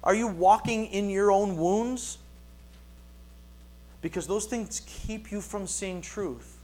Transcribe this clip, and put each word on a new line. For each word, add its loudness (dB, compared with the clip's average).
are 6
you 2
walking 4
in 0
your 4
own 4
wounds? 0
Because -4
those 0
things -4
keep -8
you -4
from -8
seeing -6
truth. -8